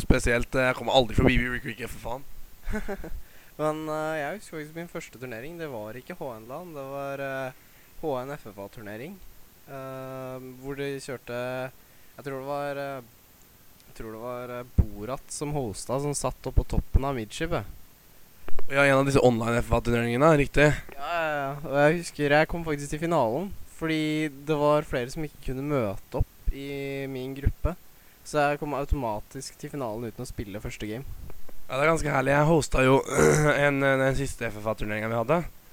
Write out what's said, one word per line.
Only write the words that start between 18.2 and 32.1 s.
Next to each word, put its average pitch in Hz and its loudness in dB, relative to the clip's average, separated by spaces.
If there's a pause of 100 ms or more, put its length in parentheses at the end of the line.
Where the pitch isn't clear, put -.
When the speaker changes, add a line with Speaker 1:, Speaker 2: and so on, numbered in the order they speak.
Speaker 1:
Ja, 139 6
en 135 8
av 139 4
disse 139 6
online 117 4
F 120 -2
F 117 4
A-turneringene, 120 4
riktig. 143 6 (240)
Speaker 2:
Ja, 147 -6
ja, 160 0
ja, 139 -4 (120)
og 139 0
jeg 160 4
husker 147 2
jeg 156 2
kom 170 -4
faktisk 143 -4
til 160 -4
finalen, 156 0 (220)
fordi 156 0 (180)
det 156 2
var 147 4
flere 127 -4
som 160 -6
ikke - -8
kunne 131 -4
møte 117 -2
opp - -2
i 139 -6
min 131 -6
gruppe, 143 -2 (500)
så 147 0
jeg 147 0
kom 147 -6
automatisk 131 -4
til 151 -10
finalen 120 -6
uten 120 -10
å 123 -10
spille 104 -10
første 117 -8
game. 117 -6 (640)
Speaker 1:
Ja, - -6
det 135 0
er 156 4
ganske 151 0